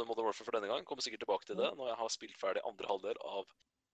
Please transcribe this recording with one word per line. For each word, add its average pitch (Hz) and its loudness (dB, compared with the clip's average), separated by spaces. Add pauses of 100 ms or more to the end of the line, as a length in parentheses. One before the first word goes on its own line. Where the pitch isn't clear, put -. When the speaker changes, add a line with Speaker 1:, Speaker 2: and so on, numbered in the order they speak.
Speaker 1:
Modern 113 2
Warfare 107 -4
for 120 0
denne 101 2
gang. 139 0
Kommer 131 -4
sikkert 110 -4
tilbake 98 4
til 104 -4
Speaker 2:
Mm. 117 6
Speaker 1:
det - 0
når 131 -4
jeg 113 -2
har 113 2
spilt - -8
ferdig 98 0
andre 101 -6
halvdel 98 0
av 98 -4 (500)